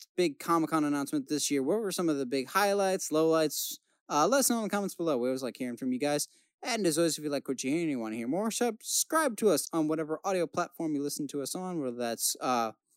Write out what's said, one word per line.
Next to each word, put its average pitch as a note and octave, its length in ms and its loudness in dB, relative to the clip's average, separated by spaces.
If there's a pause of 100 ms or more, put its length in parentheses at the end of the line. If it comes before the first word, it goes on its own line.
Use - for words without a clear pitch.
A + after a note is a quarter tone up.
(160)
big E3+ 240 0
Comic-Con D#3+ 460 2
announcement C#3+ 420 -2
this D3 240 -2
year? C#3 120 2
What F#3+ 180 0
were G3 100 -4
some F3 180 0
of D3 80 2
the C3+ 80 -2
big B2+ 240 -2
highlights, G3 640 2
lowlights? D#3+ 680 2 (300)
Uh, D#3 180 4
let C4+ 120 4
us B3+ 100 4
know A#3 80 0
in A3 60 -2
the G3 60 -2
comments G3+ 260 -2
below. D#3+ 220 0
We A#2+ 120 0
always C3 140 -2
like A#2+ 140 -6
hearing B2 200 -6
from B2+ 140 -2
you B2+ 80 -2
guys. C#3+ 280 0 (340)
And A#3 240 0
as D#3 120 2
always, E3 200 2
if D#3 60 -8
you D3+ 60 -2
like C#3 180 -4
what C3 160 -4
you C3+ 80 0
hear E3+ 100 0
and E3 80 0
you C3+ 100 0
wanna A2 160 -4
hear A#2 120 -4
more, G3 240 0
subscribe A#3+ 840 0
to A3 120 4
us D3 240 2
on D#3+ 140 2
whatever D#3 360 -2
audio F#3 220 0
platform E3 500 -2
you C#3 60 0
listen C#3+ 280 -4
to C#3+ 120 -4
us C3 140 -6
on, F3+ 260 -4
whether B2 160 -4
that's, A#2 420 -2
uh, A#2 320 0 (260)